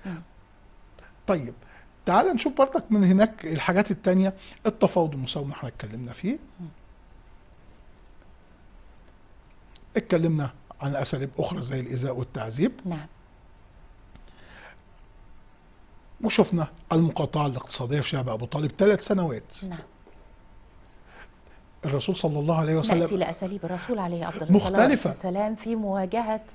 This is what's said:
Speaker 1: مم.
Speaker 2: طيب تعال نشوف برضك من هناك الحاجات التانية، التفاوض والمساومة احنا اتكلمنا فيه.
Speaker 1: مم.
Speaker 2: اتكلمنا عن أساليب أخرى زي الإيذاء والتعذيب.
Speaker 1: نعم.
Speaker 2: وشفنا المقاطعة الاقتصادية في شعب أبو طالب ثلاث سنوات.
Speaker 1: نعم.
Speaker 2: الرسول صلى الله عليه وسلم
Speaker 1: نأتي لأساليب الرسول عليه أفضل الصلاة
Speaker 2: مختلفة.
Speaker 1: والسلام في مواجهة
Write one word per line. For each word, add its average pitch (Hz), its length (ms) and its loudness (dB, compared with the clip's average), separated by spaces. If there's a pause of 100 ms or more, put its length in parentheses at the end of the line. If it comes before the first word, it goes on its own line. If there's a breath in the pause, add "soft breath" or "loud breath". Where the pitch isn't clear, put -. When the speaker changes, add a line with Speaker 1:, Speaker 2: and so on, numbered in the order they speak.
Speaker 1:
مم. 170 160 -8 (1040 soft breath)
Speaker 2:
طيب 151 280 0 (520 soft breath)
تعال 214 200 6
نشوف 285 320 0
برضك 277 320 4
من 208 140 6
هناك 190 420 6
الحاجات 175 440 2
التانية، 190 440 2 (320 loud breath)
التفاوض 175 480 2
والمساومة 139 380 -6
احنا 135 160 -10
اتكلمنا 120 440 -10
فيه. 226 260 -4 (220)
Speaker 1:
مم. 170 60 -12 (3250)
Speaker 2:
اتكلمنا 165 540 2 (300)
عن 139 160 -4
أساليب 135 420 -4
أخرى 160 240 -2
زي 131 180 -4
الإيذاء 127 360 -4
والتعذيب. 123 560 -2 (120)
Speaker 1:
نعم. 160 220 -8 (3250 loud breath)
Speaker 2:
وشفنا 180 440 2 (240)
المقاطعة 156 540 2
الاقتصادية 131 540 -4
في 131 80 -2
شعب 127 200 -4
أبو 117 180 -6
طالب 147 320 -4
ثلاث 202 220 6
سنوات. 170 540 -2 (140)
Speaker 1:
نعم. 170 100 -10 (2000 loud breath)
Speaker 2:
الرسول 147 320 -2
صلى 151 220 -2
الله 160 200 0
عليه 160 200 2
وسلم 170 200 2
Speaker 1:
نأتي 170 180 0
لأساليب 185 480 -4
الرسول 180 340 -4
عليه 170 300 -4
أفضل 165 140 -8
الصلاة 165 140 6
Speaker 2:
مختلفة. 202 540 4
Speaker 1:
والسلام 196 440 -4
في 220 220 -4
مواجهة 214 640 -2 (140)